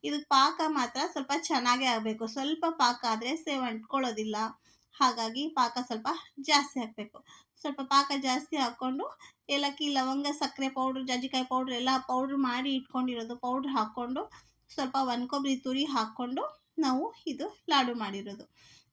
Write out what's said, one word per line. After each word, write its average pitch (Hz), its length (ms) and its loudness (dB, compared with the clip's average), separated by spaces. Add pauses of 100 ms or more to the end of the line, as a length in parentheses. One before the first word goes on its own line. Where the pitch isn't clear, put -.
ಇದಕ್ಕೆ 294 200 -2
ಪಾಕ 285 420 6
ಮಾತ್ರ 262 340 0 (120)
ಸ್ವಲ್ಪ 277 280 -2
ಚೆನ್ನಾಗೇ 254 440 2
ಆಗ್ಬೇಕು. 220 420 0
ಸ್ವಲ್ಪ 285 440 -2
ಪಾಕ 254 380 2
ಆದ್ರೆ 233 280 0
ಸೇವ್ 285 260 -2
ಅಂಟ್ಕೊಳ್ಳೋದಿಲ್ಲ. 220 760 -2 (560)
ಹಾಗಾಗಿ 240 560 0
ಪಾಕ 254 380 0
ಸ್ವಲ್ಪ 220 220 -4 (320)
ಜಾಸ್ತಿ 285 400 2
ಹಾಕ್ಬೇಕು. 220 440 -8 (360)
ಸ್ವಲ್ಪ 285 200 -4
ಪಾಕ 277 360 4
ಜಾಸ್ತಿ 269 400 -2
ಹಾಕ್ಕೊಂಡು 262 600 -2 (320)
ಏಲಕ್ಕಿ, 285 380 0
ಲವಂಗ, 269 440 0
ಸಕ್ಕರೆ 269 360 -2
ಪೌಡ್ರ್, 262 380 -2
ಜಾಜಿಕಾಯಿ 254 380 -2
ಪೌಡ್ರ್ 254 300 0
ಎಲ್ಲ 247 140 0 (180)
ಪೌಡ್ರ್ 269 300 0
ಮಾಡಿ 262 380 0
ಇಟ್ಕೊಂಡಿರೋದು 247 640 -2
ಪೌಡ್ರ್ 262 360 -2
ಹಾಕ್ಕೊಂಡು, 247 580 -2 (440)
ಸ್ವಲ್ಪ 262 260 -2
ಒಣ 247 260 0
ಕೊಬ್ಬರಿ 269 300 0
ತುರಿ 262 280 0
ಹಾಕ್ಕೊಂಡು 262 800 -2 (140)
ನಾವು 294 360 2 (120)
ಇದು 330 440 -6
ಲಾಡು 254 240 4
ಮಾಡಿರೋದು. 208 600 -8 (380)